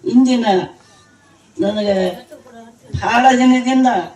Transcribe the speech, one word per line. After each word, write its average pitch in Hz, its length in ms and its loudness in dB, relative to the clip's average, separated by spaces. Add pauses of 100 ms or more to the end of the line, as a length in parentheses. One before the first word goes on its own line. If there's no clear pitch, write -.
ಇಂದಿನ 247 420 2 (1120)
ನನಗೆ 202 640 -4 (760)
ಬಹಳ 240 240 0 (120)
ದಿನದಿಂದ 254 480 2 (300)